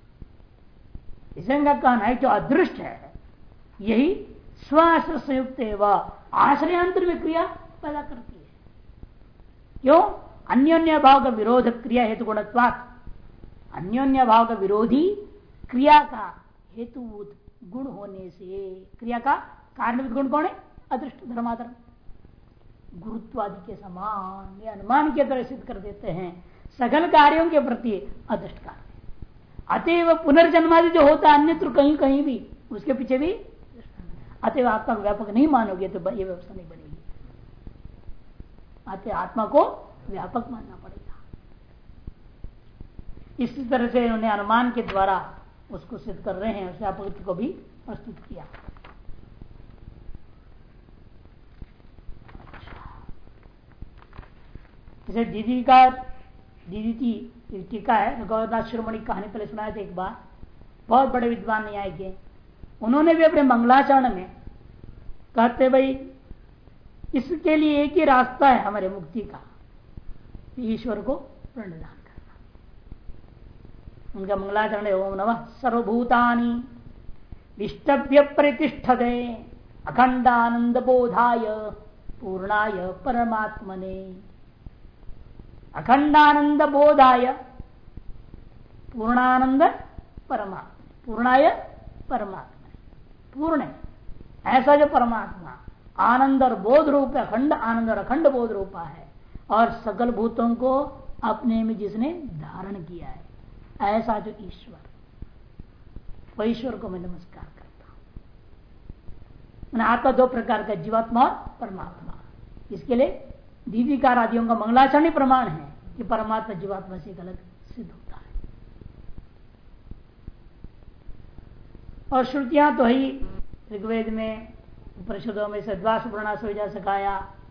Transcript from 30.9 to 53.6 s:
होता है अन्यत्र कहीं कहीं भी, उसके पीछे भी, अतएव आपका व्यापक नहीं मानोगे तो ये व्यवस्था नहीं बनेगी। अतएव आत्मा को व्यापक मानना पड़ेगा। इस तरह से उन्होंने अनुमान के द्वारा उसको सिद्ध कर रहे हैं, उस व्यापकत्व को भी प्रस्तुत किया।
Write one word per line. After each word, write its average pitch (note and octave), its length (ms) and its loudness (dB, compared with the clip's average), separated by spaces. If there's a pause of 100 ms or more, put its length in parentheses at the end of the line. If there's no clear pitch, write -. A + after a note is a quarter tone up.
होता D4+ 200 6
है D4 100 8
अन्यत्र D4+ 340 2
कहीं C#4+ 240 4
कहीं C#4 260 2
भी, B3 260 -4 (220)
उसके A#3 220 -4
पीछे B3+ 240 0
भी, D#4 140 -2 (1120)
अतएव A#3+ 240 0
आपका A3 260 -2
व्यापक G#3 360 -4
नहीं B3 180 4
मानोगे G3 400 0
तो F3+ 240 -6
ये G#3 120 -6
व्यवस्था F3+ 300 -12
नहीं F3 160 -18
बनेगी। D#3+ 280 -18 (1900)
अतएव G3 260 -10
आत्मा F#3 320 -4
को - 480 2 (160)
व्यापक - 400 -8
मानना A#2+ 260 -16
पड़ेगा। - 400 -16 (2250)
इस A#3+ 300 -6
तरह A#3+ 180 0
से A#3+ 180 0
उन्होंने A3 240 -2
अनुमान A3 420 2
के A#3 100 -4
द्वारा F#3+ 540 -2 (360)
उसको G3+ 260 -14
सिद्ध F#3 280 -12
कर F#3+ 100 -6
रहे G#3 180 -4
हैं, F#3 200 -10
उस - 60 -18
व्यापकत्व G3 440 -8
को F#3 100 -6
भी G#3 140 -4 (380)
प्रस्तुत - 300 -14 (140)
किया। E3+ 160 -16 (4000)